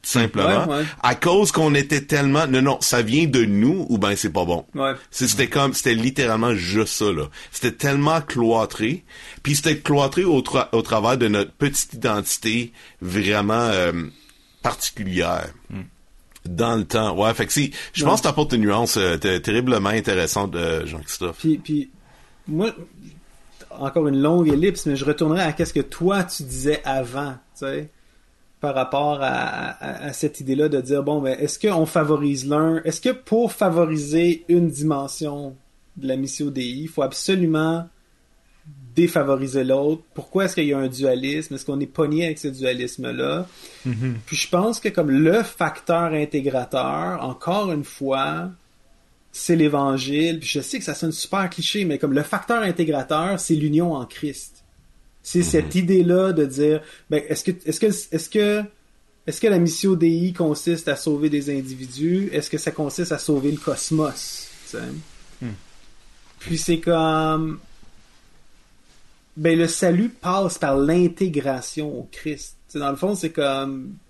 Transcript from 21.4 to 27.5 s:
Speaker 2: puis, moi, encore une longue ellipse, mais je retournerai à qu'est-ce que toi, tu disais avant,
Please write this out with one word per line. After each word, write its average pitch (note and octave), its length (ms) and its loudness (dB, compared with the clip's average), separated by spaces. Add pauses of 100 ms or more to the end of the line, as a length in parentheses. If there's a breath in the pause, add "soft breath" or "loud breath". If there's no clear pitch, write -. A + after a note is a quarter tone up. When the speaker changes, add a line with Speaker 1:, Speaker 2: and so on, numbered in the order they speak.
Speaker 2:
puis, D3 320 -4 (580 soft breath)
moi, F3 260 -2 (1000)
encore C#3+ 360 -2
une C#3 140 2
longue D#3+ 260 4
ellipse, D#3+ 380 2
mais C#3+ 100 0
je C3+ 80 -4
retournerai D#3 400 0
à D#3 80 0
qu'est-ce D#3 220 -2
que D3 80 2
toi, F#3 420 0
tu F3 200 -8
disais C3+ 420 -2
avant, C3+ 480 -4 (260)